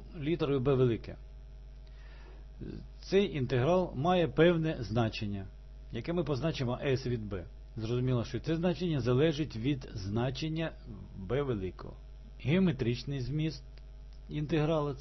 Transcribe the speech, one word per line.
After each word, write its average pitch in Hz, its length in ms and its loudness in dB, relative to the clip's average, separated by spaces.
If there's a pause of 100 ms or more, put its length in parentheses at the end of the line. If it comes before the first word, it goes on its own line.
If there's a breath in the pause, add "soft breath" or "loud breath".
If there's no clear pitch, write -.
(200)
літерою 143 400 2
Б 131 140 4
велике. 120 420 4 (1900 loud breath)
Цей 185 360 2
інтеграл 139 580 4
має 170 320 4
певне 160 520 6
значення, 104 680 0 (460)
яке 127 220 -4
ми 175 100 2
позначимо 135 600 0
S 131 220 2
від 110 260 -2
B. 90 100 -4 (340)
Зрозуміло, 120 480 2
що 113 140 -4
це 156 160 0
значення 160 460 2
залежить 135 540 4
від 127 380 -2
значення 131 800 -2 (560)
B 131 160 2
великого. 101 500 -4 (500)
Геометричний 139 800 2
зміст 151 420 -2 (680)
інтегралу — 151 720 2